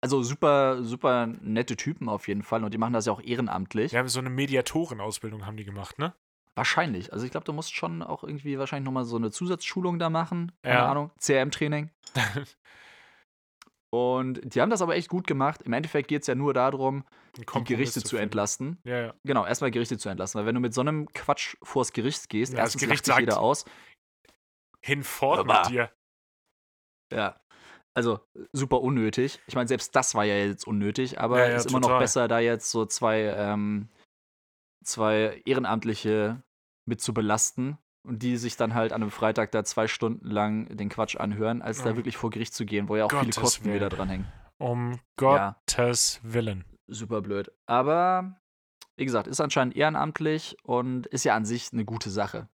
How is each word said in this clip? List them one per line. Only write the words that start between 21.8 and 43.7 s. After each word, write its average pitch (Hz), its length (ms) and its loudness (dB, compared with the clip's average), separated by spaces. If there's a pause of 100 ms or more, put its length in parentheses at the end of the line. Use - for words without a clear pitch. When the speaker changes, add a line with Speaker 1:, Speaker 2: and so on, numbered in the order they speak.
Speaker 1:
Gericht 123 380 -4
gehst, 123 240 0
Speaker 2:
Ja, 117 60 -2
das 110 160 2
Speaker 1:
erstens 131 60 -2
Speaker 2:
Gericht 135 260 0
Speaker 1:
lacht - 0 -
dich 131 200 6
Speaker 2:
sagt, 107 80 6
Speaker 1:
jeder 98 60 2
aus. 135 240 2 (1160)
Speaker 2:
„Hinfort 139 540 0
Speaker 1:
Hör 98 60 2
Speaker 2:
mit 95 100 4
Speaker 1:
mal. 98 160 8
Speaker 2:
dir.“ 120 220 0 (1200)
Speaker 1:
Ja. 104 280 -2 (520)
Also, 117 280 2 (320)
super 135 280 2
unnötig. 127 680 2
Ich - 80 -10
meine, 123 120 0
selbst 127 260 -2
das 131 220 4
war 104 80 4
ja 104 120 2
jetzt 101 300 0
unnötig, 107 540 -2
aber 120 200 4
Speaker 2:
Ja, 123 100 8
ja, 120 80 2
Speaker 1:
ist 120 120 0
immer 131 120 2
Speaker 2:
total. 127 140 6
Speaker 1:
noch 127 40 6
besser, 123 300 2
da 117 100 4
jetzt 117 320 2
so 113 140 2
zwei, 110 380 2
ähm, 104 640 -2 (960)
zwei 107 600 2
Ehrenamtliche 110 960 0 (460)
mit 117 140 -4
zu 117 120 -2
belasten 113 640 0 (300)
und 120 160 -6
die 123 140 0
sich 117 200 -4
dann 113 160 0
halt 113 200 2
an 110 80 -2
einem 104 100 -2
Freitag 110 400 0
da 107 120 0
zwei 110 240 0
Stunden - 400 -4
lang 107 480 -2
den 104 140 -6
Quatsch 110 260 -2
anhören, 107 460 -2
als 110 220 -6
da 117 80 0
Speaker 2:
Um 110 40 -2
Speaker 1:
wirklich 117 220 -4
vor 117 140 -4
Gericht 110 220 -6
zu 117 120 -6
gehen, 101 240 -2
wo 107 60 0
ja 107 100 4
auch 107 60 0
viele 135 200 2
Speaker 2:
Gottes - 40 -2
Speaker 1:
Kosten 117 300 0
wieder 101 140 0